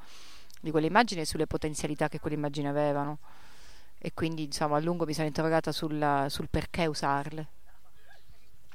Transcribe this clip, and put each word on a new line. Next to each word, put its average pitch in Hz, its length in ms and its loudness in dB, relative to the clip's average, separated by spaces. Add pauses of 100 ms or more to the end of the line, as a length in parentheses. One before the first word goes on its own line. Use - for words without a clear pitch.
(600)
di 160 120 -4
quelle 156 160 4
immagini 196 340 6
e 151 40 0
sulle 156 200 2
potenzialità 151 640 0
che 151 100 -4
quelle 151 160 -2
immagini 147 320 0
avevano, 147 520 2 (800)
e - 160 -4
quindi, 160 300 0
insomma, 147 320 2
a - 20 6
lungo 165 260 2
mi 151 80 -2
sono 156 140 0
interrogata 160 440 4
sul, 147 580 2
sul - 200 -4
perché 165 380 2
usarle. 151 600 0 (1300)